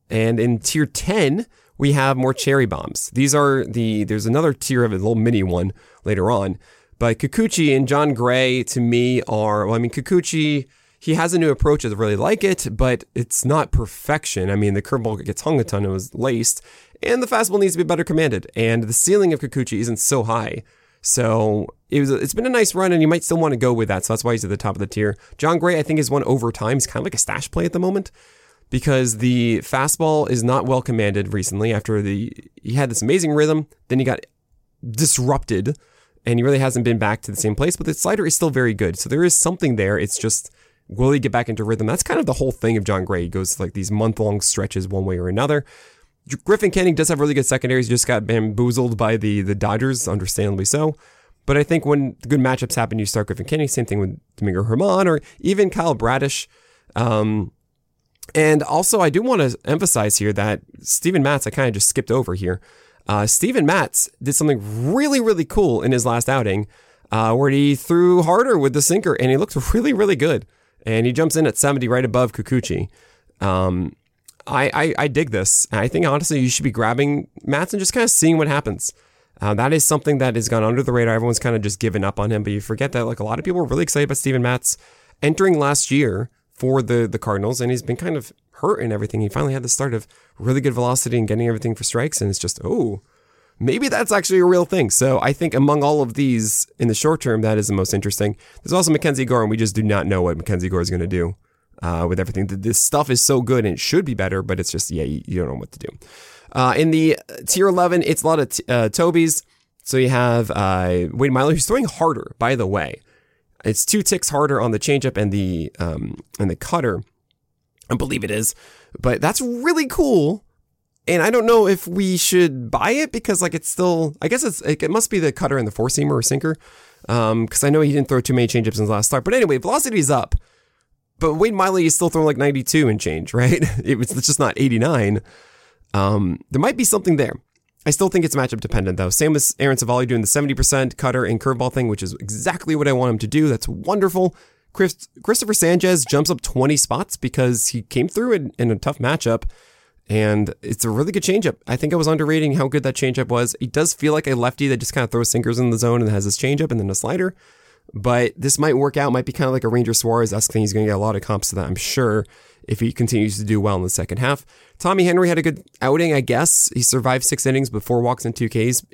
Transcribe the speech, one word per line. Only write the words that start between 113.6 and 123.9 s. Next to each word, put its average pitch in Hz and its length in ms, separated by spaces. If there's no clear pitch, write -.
It's - 220
two 208 160
ticks - 280
harder 139 300
on 117 120
the 104 80
changeup 135 380
and 104 140
the, 92 460
um, 78 380
and 98 100
the 87 60
cutter, 123 480
I 123 40
believe 131 280
it 104 80
is. 110 240
But 123 220
that's 160 180
really 277 460
cool. 214 580
And 170 140
I 190 80
don't 233 160
know 226 220
if 190 200
we 185 300
should 151 540
buy 123 180
it 294 220
because, 226 280
like, 175 140
it's 165 160
still, 165 500